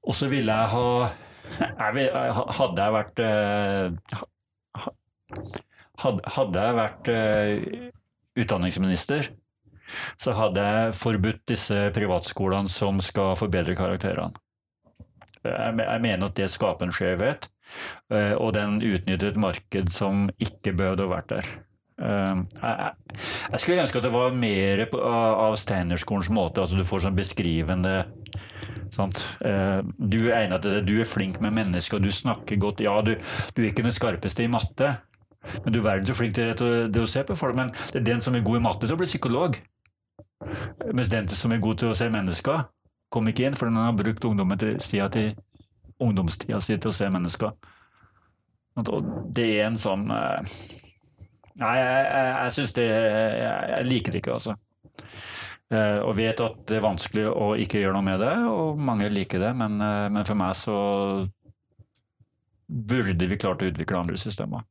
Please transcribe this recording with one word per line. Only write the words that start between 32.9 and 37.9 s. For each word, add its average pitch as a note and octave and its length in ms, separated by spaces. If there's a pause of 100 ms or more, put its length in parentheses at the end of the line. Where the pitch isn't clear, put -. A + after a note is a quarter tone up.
du, G#2+ 140 (400)
du A#2+ 80
er G#2 80
ikke A2+ 160
den A2 80
skarpeste A#2 500
i A#2 60
matte, B2+ 480 (640)
men A2 100
du A#2 80
er G#2 60
verden G2 180
så B2 140
flink A#2 180
til, A#2 220
til, A#2 340
til A2+ 140
å - 20
se C#3 160
på F#3+ 140
folk. B2+ 180
Men B2+ 140 (180)
det - 140